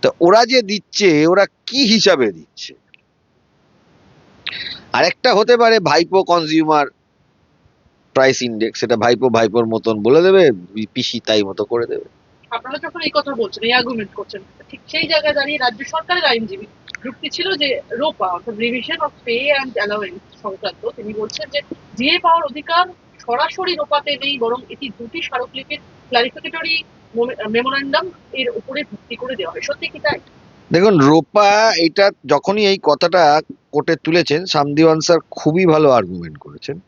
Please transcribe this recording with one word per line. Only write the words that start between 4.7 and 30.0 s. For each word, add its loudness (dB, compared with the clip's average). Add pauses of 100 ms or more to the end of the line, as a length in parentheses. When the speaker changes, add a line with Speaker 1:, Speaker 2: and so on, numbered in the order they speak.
Speaker 1:
আর 2
একটা 0
হতে 4
পারে 4
ভাইপো 2
কনজিউমার 2 (1300)
প্রাইস 4
ইনডেক্স, -4
সেটা 0
ভাইপো 2
ভাইপোর 2
মতন -2
বলে 6
দেবে, 6 (420)
পিসি -6
তাই 0
মতো -4
করে -4
দেবে। -8 (460)
Speaker 2:
আপনারা -8
যখন -12
এই -4
কথা -2
বলছেন, -6
এই 0
আর্গুমেন্ট -4
করছেন, -14 (280)
ঠিক -20
সেই -6
জায়গায় 0
দাঁড়িয়ে -4
রাজ্য -4
সরকারের -4
আইনজীবী -2 (380)
যুক্তি -12
ছিল -4
যে -2 (100)
রোপা, -4
অর্থাৎ -8
Revision -6
of -8
Pay -2
and -6
Allowance -10
সংক্রান্ত, -10
তিনি -12
বলছেন -8
যে -4 (360)
ডিএ -2
পাওয়ার 2
অধিকার -2 (400)
সরাসরি -4
রোপাতে -2
নেই, -6
বরং -2
এটি -14
দুটি -12
স্মারকলিপির -8 (300)
ক্লারিফিকেটরি -2 (340)
মোমে-, -4
মেমোরান্ডাম -2 (220)
এর -4
উপরে -8
ভিত্তি -14
করে -10
দেওয়া -8
হয়। -12
সত্যি -8
কি -14
তাই? -4 (540)